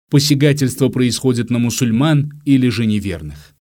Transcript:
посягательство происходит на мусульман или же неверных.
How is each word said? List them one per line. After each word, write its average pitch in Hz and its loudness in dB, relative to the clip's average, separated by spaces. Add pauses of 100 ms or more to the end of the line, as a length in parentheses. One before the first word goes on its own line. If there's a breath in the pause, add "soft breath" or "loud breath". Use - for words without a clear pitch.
посягательство 143 2
происходит 120 -2
на 120 0
мусульман 127 0
или 131 2
же 113 -2
неверных. 82 -6 (260)